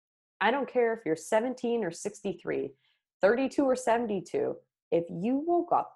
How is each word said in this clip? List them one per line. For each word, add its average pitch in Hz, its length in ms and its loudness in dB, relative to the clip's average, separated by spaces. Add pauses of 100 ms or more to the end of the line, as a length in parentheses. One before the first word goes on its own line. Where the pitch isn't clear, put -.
(420)
I 208 80 4
don't 262 180 0
care 233 240 2
if 226 140 -6
you're 160 100 0
seventeen 233 680 0
or 165 80 -2
sixty-three, 165 800 -6 (500)
thirty-two 247 420 4
or 254 120 4
seventy-two. 208 800 -2 (360)
If 170 160 2
you 220 380 -2
woke 339 260 2
up 139 240 0